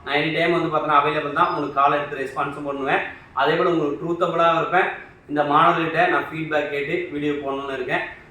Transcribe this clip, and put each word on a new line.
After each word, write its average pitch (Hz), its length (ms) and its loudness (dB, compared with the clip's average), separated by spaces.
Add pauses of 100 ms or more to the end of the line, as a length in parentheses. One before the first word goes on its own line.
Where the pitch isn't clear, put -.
நான் 139 140 -2
எனி 160 180 0
டைம் 170 200 2
வந்து 160 140 0
பார்த்தீங்கன்னா 147 300 4
அவைலபிள் 147 380 -2
தான், 175 120 4
உங்களுக்கு 147 300 -4
கால் 147 180 4
எடுத்து 143 240 -6
ரெஸ்பான்ஸும் 143 460 -6
பண்ணுவேன். 135 340 -2 (380)
அதே 151 160 4
போல 175 180 2
உங்களுக்கு 151 280 -2
ட்ரூத்தபிளா 170 440 0 (140)
இருப்பேன். 170 280 2 (420)
இந்த 147 200 0
மாணவர்கிட்ட 165 640 4
நான் 175 160 0
ஃபீட்பேக் 151 440 -2
கேட்டு 143 200 -2 (200)
வீடியோ 147 280 0
போடணும்னு 135 380 -6
இருக்கேன். 151 240 -2 (260)